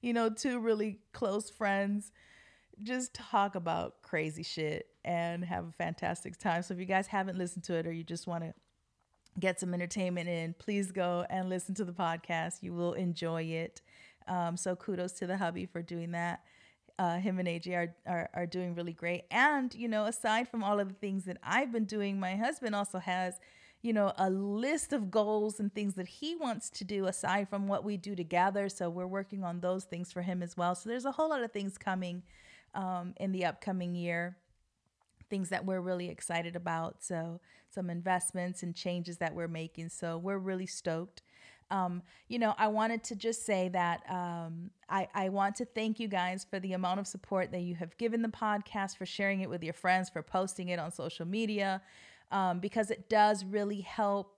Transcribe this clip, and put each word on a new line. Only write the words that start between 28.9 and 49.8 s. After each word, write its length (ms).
we're 160
working 380
on 160
those 240
things 280
for 80
him 220
as 160
well. 160
So 160
there's 160
a 60
whole 180
lot 120
of 100
things 260
coming, 440
um, 440
in 140
the 140
upcoming 480
year, 420
things 180
that 160
we're 160
really 300
excited 440
about. 480
So 380
some 180
investments 760
and 140
changes 400
that 180
we're 140
making. 400
So 300
we're 180
really 300
stoked. 560
Um, 300
you 140
know, 180
I 80
wanted 380
to 100
just 320
say 220
that, 420
um, 600
I, 260
I 140
want 280
to 80
thank 360
you 80
guys 420
for 80
the 140
amount 260
of 80
support 460
that 80
you 160
have 200
given 260
the 60
podcast, 680
for 100
sharing 360
it 60
with 140
your 100
friends, 380